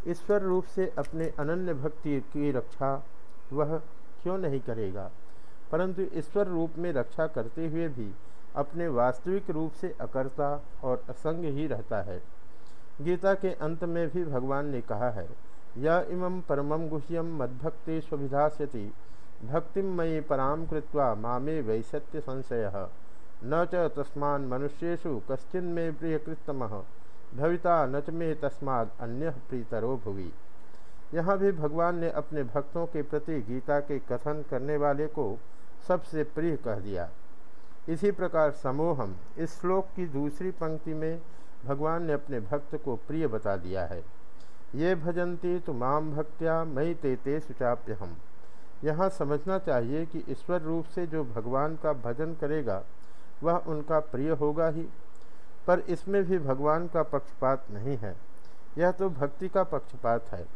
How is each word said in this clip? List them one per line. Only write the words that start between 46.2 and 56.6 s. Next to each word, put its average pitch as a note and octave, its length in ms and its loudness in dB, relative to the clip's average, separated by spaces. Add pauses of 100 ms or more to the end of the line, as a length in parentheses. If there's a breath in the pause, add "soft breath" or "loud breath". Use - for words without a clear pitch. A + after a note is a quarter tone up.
मयि D#3+ 300 0
ते C3 220 0
ते D3 240 0
शुचाप्यहम्।" A2 760 0 (680 loud breath)
यहाँ D#3 240 2
समझना D#3+ 500 0
चाहिए D3 480 2
कि D#3 220 -2
ईश्वर F3 320 0
रूप D#3+ 240 0
से F3 220 -2
जो D#3 180 0
भगवान B2 520 0
का D3+ 160 0
भजन C3 420 0
करेगा, C#3+ 500 0 (580 loud breath)
वह E3 100 2
उनका D#3 460 2
प्रिय D3+ 320 0
होगा D3+ 380 2
ही, D#3+ 180 0 (800 loud breath)
पर F3+ 120 4
इसमें F#3+ 460 0
भी F#3 140 2
भगवान D3 500 2